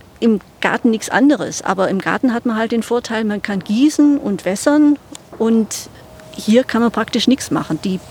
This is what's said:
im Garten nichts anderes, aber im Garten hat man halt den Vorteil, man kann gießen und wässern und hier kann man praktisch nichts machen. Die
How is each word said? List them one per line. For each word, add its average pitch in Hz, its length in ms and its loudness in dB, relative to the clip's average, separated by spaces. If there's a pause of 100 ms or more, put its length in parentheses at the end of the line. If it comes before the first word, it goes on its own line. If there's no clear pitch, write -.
(200)
im 214 200 2 (200)
Garten - 300 0
nichts 220 180 -4
anderes, 196 540 0
aber 185 260 -2
im 190 100 -2
Garten 214 340 -2
hat 240 140 -4
man 220 100 -2
halt 226 140 -2
den 233 120 -2
Vorteil, 233 420 -4
man 208 180 -4
kann 196 180 -4
gießen 285 580 2
und - 260 -4
wässern 294 540 2 (400)
und 226 500 0 (460)
hier 233 280 2
kann 233 180 -2
man 233 120 2
praktisch 226 340 -2
nichts - 240 0
machen. 156 320 -4
Die 185 160 -2 (120)